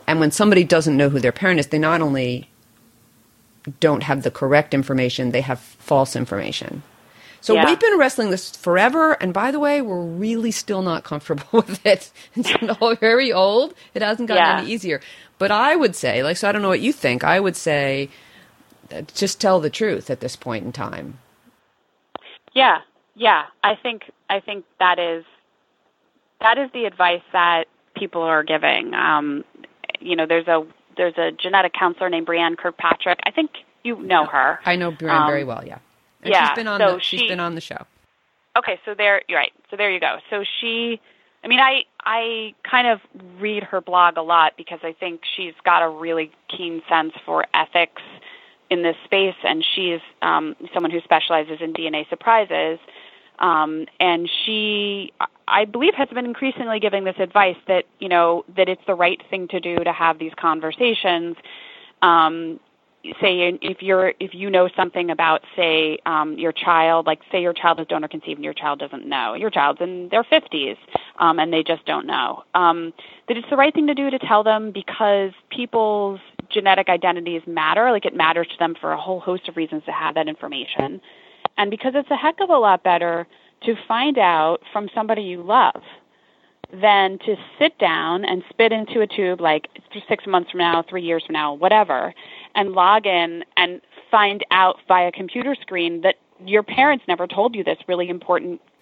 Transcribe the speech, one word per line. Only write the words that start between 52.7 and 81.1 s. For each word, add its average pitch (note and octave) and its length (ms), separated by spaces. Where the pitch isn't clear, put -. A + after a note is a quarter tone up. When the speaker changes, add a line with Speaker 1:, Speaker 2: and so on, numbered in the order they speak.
Speaker 2:
Um, D#3 480
and F3 320
she, G#3 680
I G#3 160
believe, B3 300
has C4+ 160
been B3 160
increasingly A#3+ 520
giving G3 260
this F#3 140
advice F#3+ 380
that, F#3 180
you F#3 120
know, E3+ 340
that F#3 100
it's F#3 180
the G3 80
right F3 260
thing F#3 180
to F#3+ 120
do F3 180
to E3+ 140
have E3 260
these D#3+ 200
conversations. E3+ 1000
Um, E3 580
say F3+ 300
in-, F3+ 140
if - 200
you're, F#3 380
if G3 140
you F#3+ 160
know F3+ 260
something F3 340
about, D#3+ 300
say, D#3+ 480
um, D#3 340
your D#3+ 140
child, E3 540
like, D#3 140
say F#3+ 80
your F3 140
child E3 260
is D#3 80
donor D#3 200
conceived D#3 280
and D3 80
your D3+ 80
child D3 260
doesn't C#3+ 280
know, B2+ 260
your F3+ 180
child's D3 300
in F3+ 300
their A3+ 120
fifties, C#3+ 540
um, E3 200
and D#3+ 120
they D#3+ 120
just D#3+ 240
don't D3+ 200
know, C3 380
um, E3+ 380
that A#3 120
it's A#3 100
the C#4+ 80
right C#4 180
thing D#4 120
to D4 80
do C#4 160
to B3+ 80
tell G#3+ 260
them G#3+ 260
because G3 600
people's G#3 720
genetic F#3+ 380
identities F3 560
matter. E3+ 440
Like, G#3+ 140
it F3+ 100
matters E3 340
to - 100
them E3 200
for D#3+ 140
a D#3 80
whole F#3 200
host F#3 280
of F3+ 80
reasons D#3 300
to D#3+ 60
have D#3 240
that D#3 120
information. D3 720